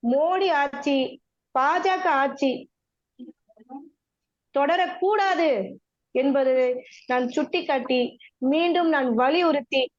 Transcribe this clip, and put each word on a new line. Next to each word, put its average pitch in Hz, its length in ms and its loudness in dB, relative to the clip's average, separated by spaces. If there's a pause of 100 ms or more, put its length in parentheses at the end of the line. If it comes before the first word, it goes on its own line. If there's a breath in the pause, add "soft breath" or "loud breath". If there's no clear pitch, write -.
மோடி 339 440 2
ஆட்சி, 277 680 -2 (380)
பாஜக 359 460 0
ஆட்சி 277 640 0 (1900)
தொடரக்கூடாது 349 1160 0 (360)
என்பது 262 720 0 (240 loud breath)
நான் 254 200 0
சுட்டிக்காட்டி, 262 920 -2 (200 loud breath)
மீண்டும் 330 520 2
நான் 269 240 0
வலியுறுத்தி 277 840 0